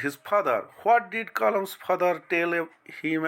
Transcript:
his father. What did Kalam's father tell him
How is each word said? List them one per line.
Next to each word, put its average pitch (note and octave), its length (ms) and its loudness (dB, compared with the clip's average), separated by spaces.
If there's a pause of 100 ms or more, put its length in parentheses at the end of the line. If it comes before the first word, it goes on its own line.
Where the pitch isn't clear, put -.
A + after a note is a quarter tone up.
his C#3 120 -4 (120)
father. C3 320 2 (240)
What A3 300 4
did A3 260 -6
Kalam's G#3 340 0 (100)
father F3+ 280 2 (180)
tell E3+ 220 2 (500)
him D#3+ 260 -2